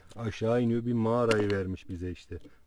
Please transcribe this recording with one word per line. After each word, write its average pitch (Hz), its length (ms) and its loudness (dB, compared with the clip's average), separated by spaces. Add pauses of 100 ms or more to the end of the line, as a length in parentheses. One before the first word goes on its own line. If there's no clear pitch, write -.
(160)
aşağı 113 460 0
iniyor. 117 240 2
Bir 120 80 0
mağarayı 113 580 4
vermiş 95 380 -4
bize 90 220 -6
işte 85 280 -12 (280)